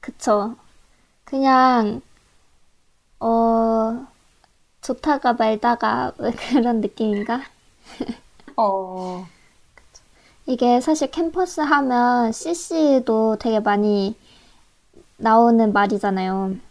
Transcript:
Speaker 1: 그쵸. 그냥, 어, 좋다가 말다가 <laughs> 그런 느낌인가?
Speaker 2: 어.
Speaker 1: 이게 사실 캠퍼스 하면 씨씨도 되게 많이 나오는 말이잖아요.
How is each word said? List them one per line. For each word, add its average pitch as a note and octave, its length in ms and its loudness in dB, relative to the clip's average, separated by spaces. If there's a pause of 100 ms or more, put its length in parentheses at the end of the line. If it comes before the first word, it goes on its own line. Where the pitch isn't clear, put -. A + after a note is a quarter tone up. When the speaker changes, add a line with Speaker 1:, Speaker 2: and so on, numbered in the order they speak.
Speaker 1:
그쵸. G#3+ 540 -2 (680)
그냥, B3+ 760 2 (1160)
어, A3+ 840 0 (760)
좋다가 C4+ 520 -2
말다가 A3+ 840 -2
<laughs> - 340 -6
그런 A#3+ 300 2
느낌인가? G#3+ 600 -4 (1120)
Speaker 2:
어. F#3 760 -4 (1160)
Speaker 1:
이게 B3 360 2
사실 D4+ 300 -2
캠퍼스 E4+ 500 -4
하면 B3 720 2
씨씨도 C4 1040 0
되게 A3 220 0
많이 G#3 540 0 (1000)
나오는 A3+ 540 4
말이잖아요. F#3+ 840 -2 (160)